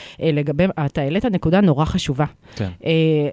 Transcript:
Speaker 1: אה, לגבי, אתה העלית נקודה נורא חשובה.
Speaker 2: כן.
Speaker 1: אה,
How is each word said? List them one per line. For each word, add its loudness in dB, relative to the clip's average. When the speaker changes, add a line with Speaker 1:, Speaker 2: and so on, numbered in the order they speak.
Speaker 1:
אה, 2
לגבי, 0
אתה -4
העלית -2
נקודה 2
נורא 4
חשובה. -2
Speaker 2:
כן. -4
Speaker 1:
אה, -2